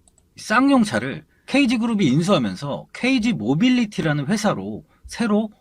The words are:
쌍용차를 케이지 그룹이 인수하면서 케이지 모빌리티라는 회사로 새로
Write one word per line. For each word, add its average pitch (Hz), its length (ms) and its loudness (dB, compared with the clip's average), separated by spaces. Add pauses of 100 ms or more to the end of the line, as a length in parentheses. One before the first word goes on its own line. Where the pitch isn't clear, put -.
(380)
쌍용차를 214 880 0 (220)
케이지 262 320 2
그룹이 214 300 0
인수하면서 139 880 0
케이지 240 400 0
모빌리티라는 160 920 0
회사로 127 600 -4 (220)
새로 214 540 -2